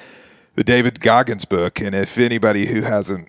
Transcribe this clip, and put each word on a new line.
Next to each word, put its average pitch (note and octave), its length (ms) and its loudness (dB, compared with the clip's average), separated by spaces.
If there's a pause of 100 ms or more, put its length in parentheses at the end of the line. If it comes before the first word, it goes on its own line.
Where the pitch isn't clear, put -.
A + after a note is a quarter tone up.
(560)
the A2 80 0
David B2 360 2
Goggins A#2 440 2
book, F2 360 -2
and G2+ 140 -6
if G2 240 -4
anybody A2 480 2
who A2 160 -2
hasn't, G2 460 -4